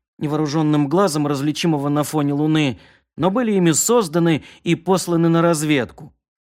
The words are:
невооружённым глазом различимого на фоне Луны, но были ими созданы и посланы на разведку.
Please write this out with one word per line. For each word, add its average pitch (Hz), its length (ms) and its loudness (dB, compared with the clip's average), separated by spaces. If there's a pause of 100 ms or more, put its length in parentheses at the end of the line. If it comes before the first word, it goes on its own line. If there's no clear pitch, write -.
(200)
невооружённым 151 720 0
глазом 156 360 0
различимого 147 600 -2
на 147 160 0
фоне 143 300 -2
Луны, 151 460 0 (360)
но 175 160 0
были 220 220 -2
ими 175 180 4
созданы 170 720 0 (200)
и 170 120 0
посланы 170 540 0
на 165 120 4
разведку. 151 720 -2 (380)